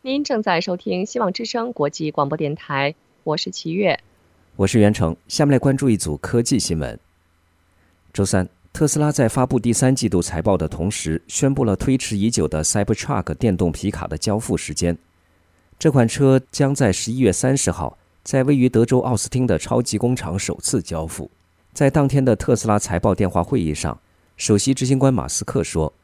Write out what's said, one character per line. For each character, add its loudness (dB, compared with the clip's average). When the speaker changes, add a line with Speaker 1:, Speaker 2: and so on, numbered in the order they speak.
Speaker 1:
您 0
正 -2
在 2
收 -2
听 -4
希 -6
望 0
之 -8
声 -6
国 -2
际 -6
广 0
播 -4
电 -4
台， -4
我 -2
是 -6
齐 -8
月。 0
Speaker 2:
我 2
是 2
袁 6
成。 0
下 0
面 4
来 4
关 2
注 2
一 4
组 -4
科 0
技 0
新 -2
闻。 -6
周 0
三， 0
特 0
斯 0
拉 2
在 2
发 0
布 -2
第 0
三 2
季 -2
度 2
财 -4
报 2
的 -2
同 -4
时， -4
宣 0
布 0
了 2
推 0
迟 -4
已 2
久 0
的 -2
Cybertruck -2
电 0
动 0
皮 -4
卡 -8
的 -8
交 -2
付 -2
时 -8
间。 -2
这 4
款 4
车 4
将 0
在 2
十 -4
一 -4
月 4
三 0
十 0
号 -6
在 0
位 4
于 4
德 4
州 2
奥 0
斯 -4
汀 0
的 2
超 0
级 -2
工 0
厂 -4
首 -6
次 -2
交 -6
付。 -12
在 2
当 2
天 2
的 4
特 0
斯 0
拉 4
财 -2
报 2
电 0
话 0
会 0
议 -2
上， -6
首 2
席 2
执 -2
行 2
官 4
马 -2
斯 -6
克 -2
说 -2